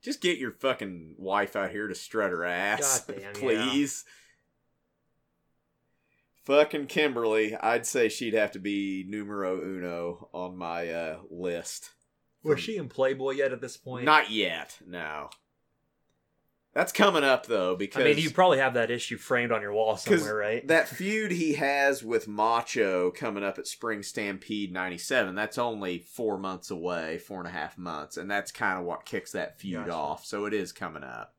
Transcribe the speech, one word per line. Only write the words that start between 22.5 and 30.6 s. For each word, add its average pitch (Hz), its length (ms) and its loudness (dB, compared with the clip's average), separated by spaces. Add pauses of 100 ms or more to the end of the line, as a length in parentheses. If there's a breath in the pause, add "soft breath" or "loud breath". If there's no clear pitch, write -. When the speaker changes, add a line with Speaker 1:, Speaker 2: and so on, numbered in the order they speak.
Speaker 1:
coming 101 320 -4
up 98 160 -2
at 85 80 -10
Spring 104 380 -6
Stampede 101 680 -4
ninety-seven, 92 600 -2
that's 107 240 -4
only 101 400 -2
four 104 400 -2
months 95 320 -6
away, 85 480 -4
four 98 220 -12
and 85 80 -8
a - 20 -10
half 78 260 -8
months, 80 400 -8
and 90 140 -8
that's 101 220 -4
kinda 92 300 0
what 87 220 -6
kicks - 280 -8
that 87 260 -6
feud 87 280 -6
Speaker 2:
Gotcha. 87 100 -4
Speaker 1:
off, 76 280 -4
so 104 220 -4
it 104 80 -2
is 95 180 -2